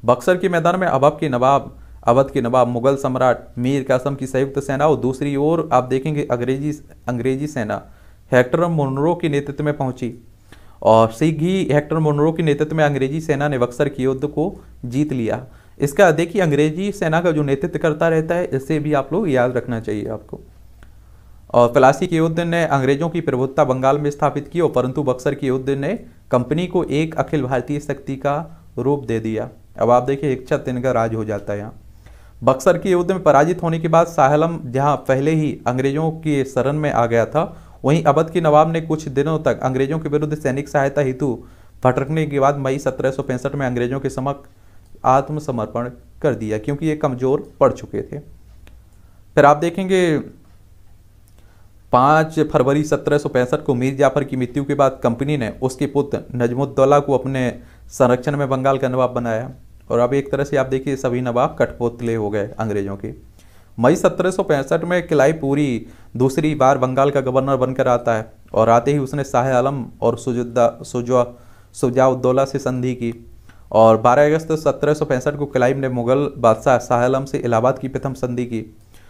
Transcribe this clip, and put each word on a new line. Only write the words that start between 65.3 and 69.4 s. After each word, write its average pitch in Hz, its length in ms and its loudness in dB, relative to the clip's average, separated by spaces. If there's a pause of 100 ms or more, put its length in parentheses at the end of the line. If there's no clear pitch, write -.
पूरी 139 520 -2 (320)
दूसरी 135 380 0
बार 131 220 4
बंगाल 131 340 2
का 143 100 0
गवर्नर 131 340 0
बनकर 127 320 0
आता 120 280 2
है 110 180 -6 (200)
और 110 160 4
आते 120 220 4
ही 147 60 2
उसने 139 260 -4
शाह 131 340 0